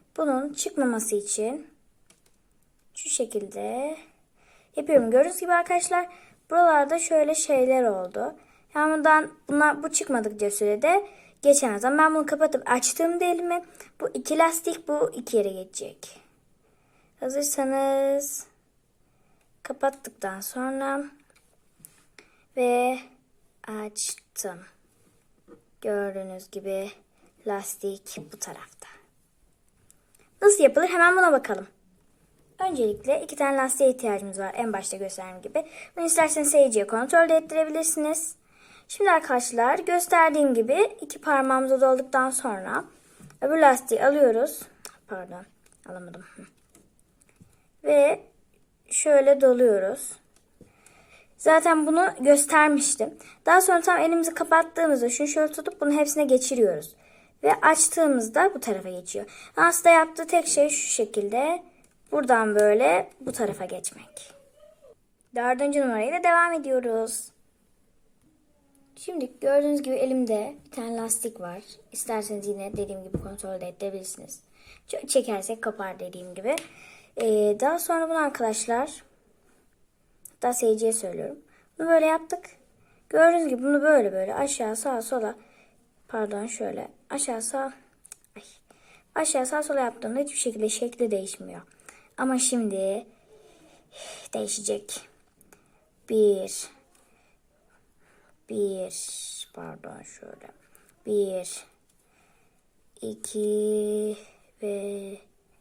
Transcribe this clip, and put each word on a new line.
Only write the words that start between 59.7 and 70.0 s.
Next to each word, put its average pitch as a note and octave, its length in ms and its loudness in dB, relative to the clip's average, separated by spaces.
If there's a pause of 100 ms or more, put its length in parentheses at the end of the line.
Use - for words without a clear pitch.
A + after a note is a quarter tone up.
yaptığı D#4+ 320 2
tek E4+ 200 2
şey D4 220 4
şu - 180 -4
şekilde A#3+ 760 -2 (480)
buradan B3 440 2
böyle A#3 540 4 (100)
bu C4 120 -10
tarafa G3+ 340 -4
geçmek. - 680 -14 (1040)
Dördüncü B3+ 460 0
numarayla B3+ 420 -2
devam E4+ 300 4
ediyoruz. B3 800 -4 (1600)
Şimdi D#4 460 -10
gördüğünüz C#4+ 400 2
gibi C4 140 -4
elimde C4 600 -2 (100)